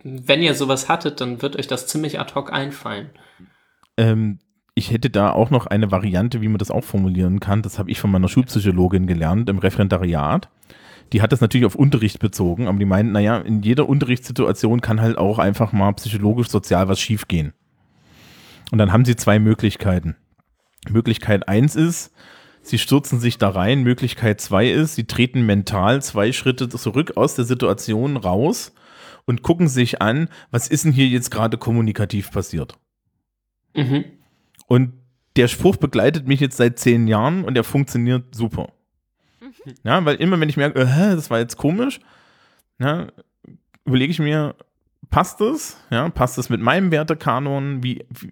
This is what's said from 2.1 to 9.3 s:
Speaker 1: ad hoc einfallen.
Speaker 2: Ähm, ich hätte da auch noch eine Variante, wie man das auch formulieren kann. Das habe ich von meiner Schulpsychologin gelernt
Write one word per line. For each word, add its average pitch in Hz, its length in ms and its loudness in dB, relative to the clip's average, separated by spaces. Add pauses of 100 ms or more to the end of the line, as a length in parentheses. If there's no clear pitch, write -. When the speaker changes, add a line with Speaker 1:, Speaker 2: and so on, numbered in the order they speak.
Speaker 1:
ad - 160 -10
hoc 139 180 -6
einfallen. 139 580 -8 (840)
Speaker 2:
Ähm, 110 420 2 (360)
ich - 160 -4
hätte 120 200 0
da 101 200 2
auch 120 200 2
noch 127 160 0
eine 104 240 0
Variante, 98 520 0
wie 107 60 0
man 107 100 0
das 104 120 -6
auch 117 140 -4
formulieren 92 560 0
kann. 104 220 0
Das 104 160 -8
habe 95 120 -6
ich - 100 -6
von 104 100 0
meiner 92 180 4
Schulpsychologin 92 760 2
gelernt 90 420 0